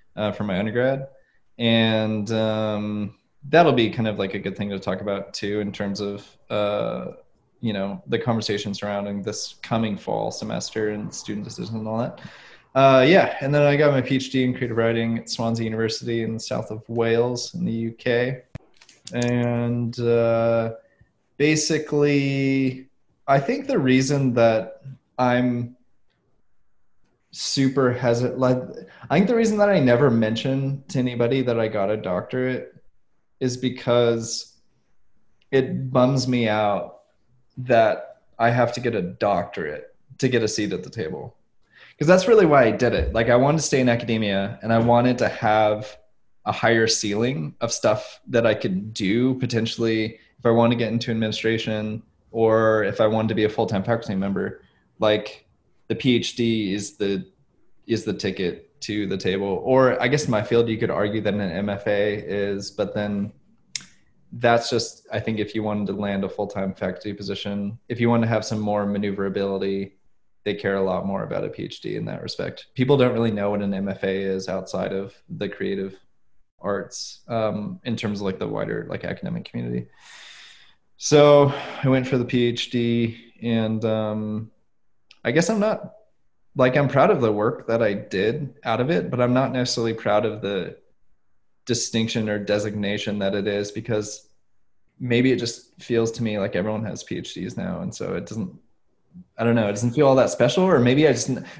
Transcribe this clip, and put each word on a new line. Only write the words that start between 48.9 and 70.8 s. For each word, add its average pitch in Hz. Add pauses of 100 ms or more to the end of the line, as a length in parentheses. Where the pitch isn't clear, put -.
do 117
potentially 113 (200)
if -
I 117
want 117
to 120
get 113
into 117
administration 110 (300)
or 110
if 98
I 110
wanted 110
to 107
be 107
a 104
full-time 107
faculty 117
member. 98 (360)
Like, 107 (400)
the -
P 127
H 117
D 110
is 101
the, 98 (600)
is 113
the 104
ticket 92
to 104
the 95
table. 98
Or 127
I 123
guess 143
in 127
my 123
field, 117
you 110
could 117
argue 104
that 98
an 104
M 98
F 101
A 104
is, 101
but 101
then 104 (1000)
that's 117
just, -
I 107
think 110
if 101
you 110
wanted 104
to 101
land 98
a 92
full-time 98
faculty 98
position, 101 (100)
if 117
you 117
want 117
to 113
have 110
some 107
more 104
maneuverability, 98 (460)
they 104
care 98
a 98